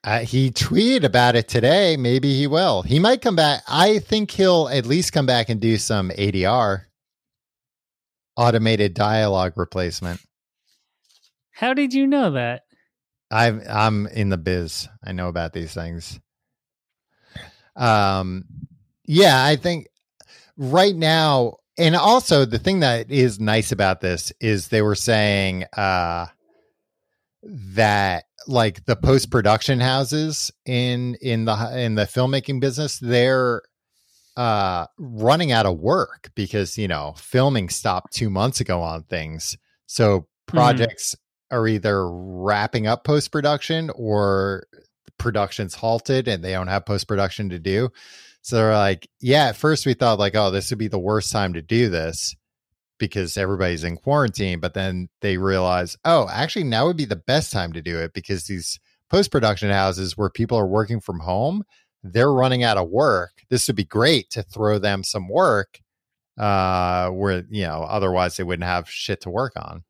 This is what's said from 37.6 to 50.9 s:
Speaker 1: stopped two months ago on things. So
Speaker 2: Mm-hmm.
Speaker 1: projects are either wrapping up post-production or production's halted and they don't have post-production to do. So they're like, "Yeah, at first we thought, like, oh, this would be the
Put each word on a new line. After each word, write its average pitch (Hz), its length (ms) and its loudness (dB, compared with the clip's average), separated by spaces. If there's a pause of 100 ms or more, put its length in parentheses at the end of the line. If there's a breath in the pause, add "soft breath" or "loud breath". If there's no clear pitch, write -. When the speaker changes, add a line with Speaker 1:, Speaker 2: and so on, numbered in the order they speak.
Speaker 1:
stopped - 440 -4
two 117 160 -4
months 98 300 -2
ago 90 220 -2
on 82 220 -8
things. 80 540 -10 (300)
So 101 400 2 (240)
Speaker 2:
Mm-hmm. 165 60 0
Speaker 1:
projects 123 580 0 (340)
are 113 180 0
either 101 420 0
wrapping 98 800 -2
up 117 160 -2
post-production 147 920 -2
or 98 720 0 (500)
production's 104 580 -4
halted 117 520 -2
and 92 160 -4
they 92 80 -6
don't 92 160 -4
have 95 180 -2
post-production 98 640 -4
to 90 100 -8
do. 98 300 -2 (520 loud breath)
So - 140 -6
they're 110 180 4
like, 98 340 2 (120)
"Yeah, 139 280 4
at 107 80 -2
first 151 300 0
we 131 80 2
thought, 113 260 2
like, 101 160 0
oh, 101 160 2
this 95 200 -4
would 107 80 -6
be 110 80 -4
the 98 120 -4